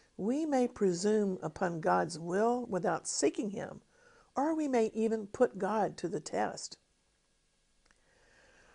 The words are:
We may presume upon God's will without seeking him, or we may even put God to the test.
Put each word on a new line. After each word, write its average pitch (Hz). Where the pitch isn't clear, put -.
We 262
may 262
presume 202
upon 170
God's 175
will 220
without 180
seeking 285
him, -
or 302
we 311
may 240
even 220
put -
God 190
to 175
the 165
test. -